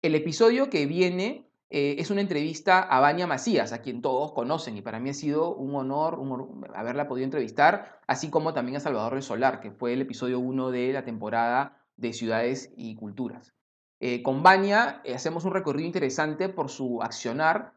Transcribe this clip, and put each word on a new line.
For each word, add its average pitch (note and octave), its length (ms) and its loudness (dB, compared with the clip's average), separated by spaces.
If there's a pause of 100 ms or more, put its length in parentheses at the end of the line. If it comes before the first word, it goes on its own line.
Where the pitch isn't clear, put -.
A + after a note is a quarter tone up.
El D#3+ 100 2
episodio A3+ 560 4
que D3+ 160 0
viene, F3+ 600 0 (240)
eh, C#3+ 260 0
es E3+ 140 -4
una G3+ 100 2
entrevista F3 600 2
a C3 180 2
Vania D3+ 260 4
Macías, C3+ 480 0
a A#2 80 -8
quien A#2+ 200 -8
todos C#3+ 320 0
conocen, B2+ 440 -2
y G2+ 40 -10
para A2 180 -8
mí C3 100 -4
ha C#3 40 -6
sido D3 420 0
un C3+ 200 -6
honor, C#3 440 -2
un C3+ 120 -6
hor-, - 440 -10
haberla B2 320 -2
podido C3 180 -2
entrevistar, A#2+ 800 2
así B2 220 0
como D#3 240 0
también B2+ 240 -2
a - 20 -4
Salvador A#2+ 340 -2
del C3+ 100 -4
Solar, B2+ 360 0
que G#2 120 -12
fue B2 220 -4
el B2+ 80 0
episodio B2+ 380 -2
uno B2+ 320 -2
de B2+ 220 0
la C3+ 100 -4
temporada A#2 760 0 (180)
de A2+ 180 -4
Ciudades A#2 640 -2
y A2+ 180 -10
Culturas. A2 580 -10 (480)
Eh, A#2+ 220 -2
con C3+ 200 0
Vania, G3 600 6
eh, C3 100 -8
hacemos D#3+ 320 -4
un F#3 60 0
recorrido D#3 340 -2
interesante D#3 640 -2
por E3 220 -4
su B2 340 -4
accionar D#3 720 0